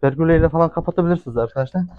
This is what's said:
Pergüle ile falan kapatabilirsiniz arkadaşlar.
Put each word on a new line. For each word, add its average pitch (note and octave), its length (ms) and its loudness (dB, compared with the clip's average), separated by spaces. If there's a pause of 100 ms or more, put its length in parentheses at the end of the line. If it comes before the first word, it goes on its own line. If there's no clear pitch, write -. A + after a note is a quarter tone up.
Pergüle D#3+ 360 2
ile D#3+ 120 4
falan E3 200 2
kapatabilirsiniz E3+ 680 -2
arkadaşlar. C3 460 -2 (160)